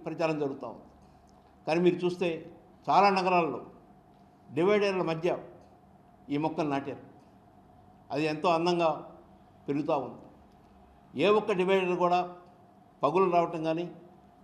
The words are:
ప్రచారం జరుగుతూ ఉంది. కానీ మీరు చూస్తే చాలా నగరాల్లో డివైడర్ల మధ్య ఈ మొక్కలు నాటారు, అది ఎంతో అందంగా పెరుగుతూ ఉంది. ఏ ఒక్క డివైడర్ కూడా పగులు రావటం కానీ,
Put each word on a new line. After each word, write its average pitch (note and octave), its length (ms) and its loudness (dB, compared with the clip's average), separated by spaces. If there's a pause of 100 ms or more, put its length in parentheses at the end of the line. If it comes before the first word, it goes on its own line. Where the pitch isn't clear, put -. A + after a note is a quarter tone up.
ప్రచారం D#3+ 340 -2
జరుగుతూ C3+ 280 -4
ఉంది. - 180 -16 (840)
కానీ D#3+ 120 2
మీరు F3 260 2
చూస్తే F3 500 -4 (340)
చాలా F#3 200 6
నగరాల్లో F3 560 0 (880)
డివైడర్ల G3 480 2
మధ్య D#3+ 360 -2 (920)
ఈ C#3+ 80 -2
మొక్కలు D#3 320 -2
నాటారు, C3+ 340 -6 (1080)
అది D3 140 -2
ఎంతో D3+ 240 0
అందంగా E3+ 720 0 (480)
పెరుగుతూ D3 300 -2
ఉంది. A#2 240 -8 (1040)
ఏ F#3 60 4
ఒక్క G#3 220 2
డివైడర్ F3+ 460 2
కూడా F3+ 400 0 (640)
పగులు F3 280 2
రావటం E3+ 320 0
కానీ, D#3+ 280 -4 (520)